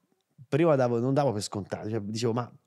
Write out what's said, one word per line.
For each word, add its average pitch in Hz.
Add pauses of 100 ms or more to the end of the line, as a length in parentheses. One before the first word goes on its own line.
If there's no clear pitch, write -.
(500)
prima 156
davo, 120
non 131
davo 139
per 104
scontate. 98
Cioè, 110
dicevo, 110
"Ma 120 (180)